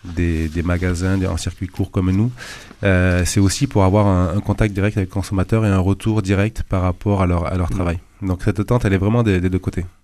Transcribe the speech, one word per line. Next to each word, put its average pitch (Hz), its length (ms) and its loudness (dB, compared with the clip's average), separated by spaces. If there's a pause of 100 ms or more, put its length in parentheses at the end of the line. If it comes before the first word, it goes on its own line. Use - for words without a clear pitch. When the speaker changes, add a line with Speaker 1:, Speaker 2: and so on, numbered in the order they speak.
Speaker 1:
des, 85 440 -2
des 82 140 -4
magasins 90 560 0
des, 92 80 0
en 87 100 -2
circuit 92 320 -6
court - 220 -4
comme 92 200 0
nous, 107 200 2 (540)
euh, 90 400 4
c'est - 160 0
aussi 98 260 2
pour 101 180 2
avoir 101 220 4
un, 90 300 2
un 101 40 2
contact 101 340 0
direct 101 220 0
avec 95 140 -2
le - 40 -20
consommateur 101 500 0
et 104 40 2
un 95 120 4
retour 98 420 0
direct 101 400 0
par 90 200 -2
rapport 95 400 0
à 90 40 2
leur, 87 200 0
à 92 100 -2
leur 90 140 -2
Speaker 2:
Mm. - 40 -2
Speaker 1:
travail. 85 240 -2 (240)
Donc 92 200 -2
cette 104 180 -2
attente, 120 260 0
elle 98 80 2
est 95 40 2
vraiment 107 240 2
des, 98 180 2
des 92 100 0
deux 92 80 0
côtés. 90 260 -4 (200)